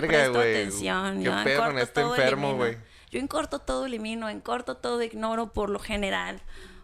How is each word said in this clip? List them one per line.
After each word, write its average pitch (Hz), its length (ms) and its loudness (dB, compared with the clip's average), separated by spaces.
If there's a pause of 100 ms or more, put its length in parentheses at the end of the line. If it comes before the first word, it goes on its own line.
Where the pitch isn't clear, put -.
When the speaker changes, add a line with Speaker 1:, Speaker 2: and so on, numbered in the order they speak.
Speaker 1:
verga, 160 60 2
Speaker 2:
presto 143 260 6
Speaker 1:
güey, 117 220 4
Speaker 2:
atención, 101 640 -2
Speaker 1:
¿qué 95 80 -2
Speaker 2:
yo - 120 2
en - 60 2
Speaker 1:
pedo 135 140 4
con 147 140 4
Speaker 2:
corto 131 120 0
Speaker 1:
este 143 180 0
Speaker 2:
todo 185 140 2
Speaker 1:
enfermo, 135 320 4
Speaker 2:
elimino. 135 180 0
Speaker 1:
güey"? 117 120 -2 (340)
Speaker 2:
Yo 226 80 -4
en 269 80 -2
corto 285 320 -2
todo 262 260 -2
elimino, 226 440 -4
en 208 100 -8
corto 247 380 -4
todo 240 260 -2
ignoro 226 480 -2
por 208 180 0
lo 202 100 -2
general. 190 600 -2 (420)